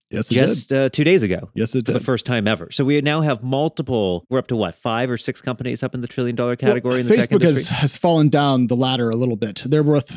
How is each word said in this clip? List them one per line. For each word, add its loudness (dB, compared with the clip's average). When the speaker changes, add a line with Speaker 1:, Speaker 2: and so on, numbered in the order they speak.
Speaker 1:
Yes, -4
it 0
Speaker 2:
just, 2
Speaker 1:
did. 0
Speaker 2:
uh, 2
two -2
days 4
ago -4
Speaker 1:
Yes, -4
it 0
Speaker 2:
for -2
the 0
Speaker 1:
did. -6
Speaker 2:
first -2
time -2
ever. -2
So -2
we 2
now 0
have 0
multiple, -2
we're 0
up -4
to -2
what, -4
five -4
or -4
six -8
companies -6
up -6
in -6
the -8
trillion -4
dollar -2
Speaker 1:
Well, -2
Speaker 2:
category 0
in -2
the 6
tech 2
Speaker 1:
Facebook 4
has, 6
Speaker 2:
industry? 0
Speaker 1:
has 0
fallen 4
down 2
the 0
ladder 0
a -2
little 0
bit. -6
They're 2
worth, 0